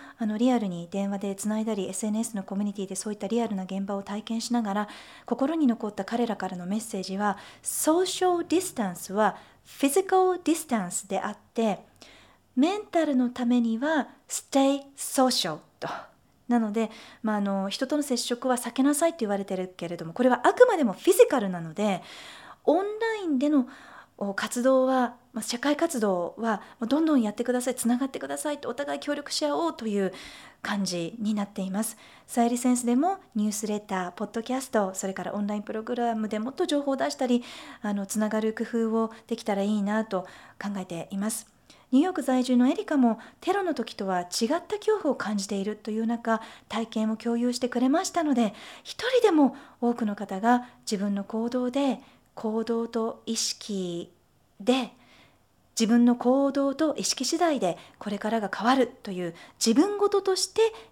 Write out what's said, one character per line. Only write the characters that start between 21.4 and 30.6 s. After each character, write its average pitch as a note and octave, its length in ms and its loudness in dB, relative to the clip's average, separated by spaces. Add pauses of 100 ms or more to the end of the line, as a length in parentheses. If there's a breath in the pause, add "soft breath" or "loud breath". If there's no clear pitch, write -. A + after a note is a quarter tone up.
な F3 120 -4
の D#3+ 120 -10
で、 G3 300 0 (640 loud breath)
オ C#4+ 80 6
ン F#4+ 120 2 (140)
ラ A4+ 240 0
イ - 20 -2
ン C#4+ 140 2
で C#4+ 80 2
の、 C#4+ 220 4 (480 loud breath)
お、 G3+ 160 -4
活 A3 280 -4
動 C4 240 6
は、 C4 300 2 (160)
ま A3+ 80 -8
あ、 - 40 -6
社 - 160 -6
会 C#4+ 180 0
活 E4 240 0
動 F3+ 360 0
は A3 200 -2 (240 loud breath)
も A#3 40 -6
う - 20 -4
ど C4+ 120 2
ん E4 60 2
ど D#4 100 4
ん B3 60 6
や G#3 100 0
っ G#3 40 -6
て A#3+ 100 -4
く B3 80 0
だ B3 80 0
さ B3+ 100 -2
い、 B3 40 -2
つ - 120 -2
な B3 100 4
が C4+ 100 -2
っ - 20 -4
て C#4 100 -10
く C4+ 80 -10
だ C#4 100 -6
さ D4 140 -4
い C#4+ 60 -4
と、 C#4+ 100 -10
お A#3+ 60 -4
互 C#4+ 240 -6
い - 20 -6
協 D4 160 -2
力 C#4+ 160 -10
し - 140 -2
合 C#4+ 100 0
お E4 140 0
う D#4 40 -6
と A#3 140 -8
い G3+ 180 0
う F3+ 60 0 (500 loud breath)